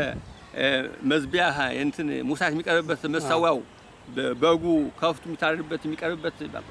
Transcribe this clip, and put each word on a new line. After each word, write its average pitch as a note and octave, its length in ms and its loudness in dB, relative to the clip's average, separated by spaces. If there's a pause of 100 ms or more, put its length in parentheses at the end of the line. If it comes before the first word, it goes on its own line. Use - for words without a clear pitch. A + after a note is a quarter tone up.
(540)
እ፣ C3+ 120 -2 (380)
መዝቢያ D3+ 420 2 (320)
እንትን D3 300 -2 (160)
ሙሳት D3+ 280 0
የሚቀርብበት E3 580 0
መሰዋው፣ D#3+ 480 2 (500)
በ-፣ B2+ 280 -2
በጉ D#3+ 280 4 (300)
ከፍቱ D#3+ 300 -2
የሚታረድበት D#3+ 580 -2
የሚቀርብበት D#3+ 540 -4 (360)